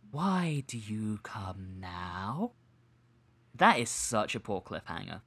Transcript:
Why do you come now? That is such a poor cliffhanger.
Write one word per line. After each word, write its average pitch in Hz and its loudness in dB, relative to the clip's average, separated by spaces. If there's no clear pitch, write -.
Why 170 2
do - -8
you 107 -2
come 95 -8
now? 92 -4
That 180 8
is 120 2
such - 0
a 117 -2
poor 101 -2
cliffhanger. 85 -8